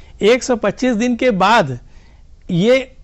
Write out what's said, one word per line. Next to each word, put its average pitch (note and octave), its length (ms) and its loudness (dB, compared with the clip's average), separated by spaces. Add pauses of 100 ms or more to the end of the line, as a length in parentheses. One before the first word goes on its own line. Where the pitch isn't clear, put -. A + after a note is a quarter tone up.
(220)
एक A#3 200 2
सौ B3 140 -2
पच्चीस A3+ 400 -2
दिन A#3+ 200 -2
के B3+ 140 0
बाद F#3 480 0 (720)
ये A#3 400 0 (140)